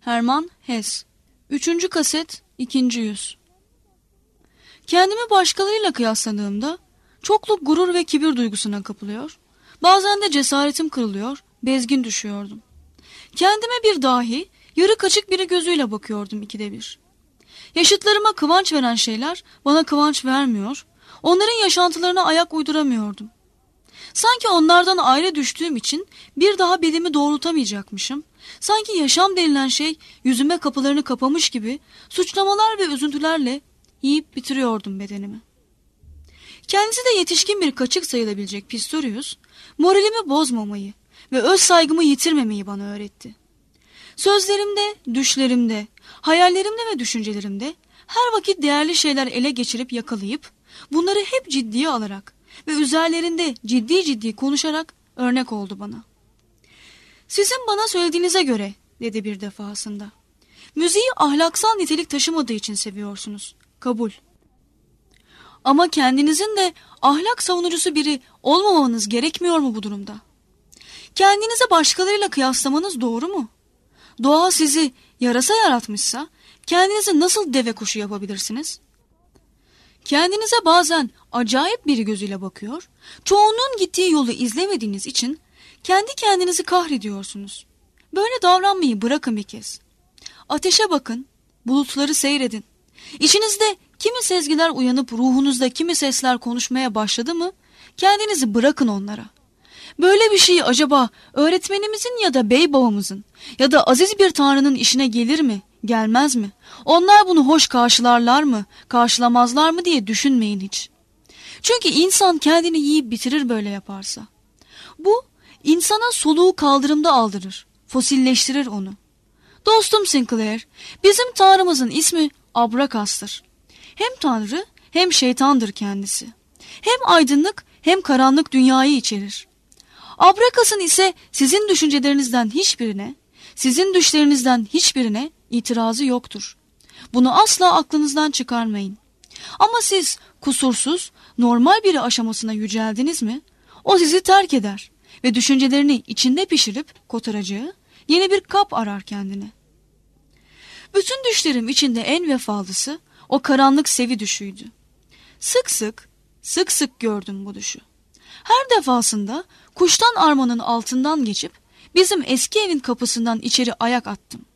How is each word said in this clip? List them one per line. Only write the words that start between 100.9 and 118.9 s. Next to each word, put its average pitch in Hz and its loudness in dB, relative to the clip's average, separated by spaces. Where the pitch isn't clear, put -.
öğretmenimizin 415 -2
ya 330 0
da 233 0
bey 294 4
babamızın 208 0
ya 262 2
da 302 6
aziz 381 2
bir 381 6
tanrının 277 2
işine 262 0
gelir 240 0
mi, 226 0
gelmez 226 2
mi? 202 -4
Onlar 370 6
bunu 320 6
hoş 302 4
karşılarlar 240 4
mı, 233 0
karşılamazlar 240 4
mı 349 -2
diye 294 0
düşünmeyin 214 0
hiç. - -10
Çünkü 466 0
insan 349 4
kendini 330 2
yiyip 294 0
bitirir 254 -2
böyle 214 -2
yaparsa. 202 -12
Bu, 415 2
insana 415 2
soluğu 349 2
kaldırımda 294 2
aldırır, 202 -2
fosilleştirir 262 0
onu. 202 -8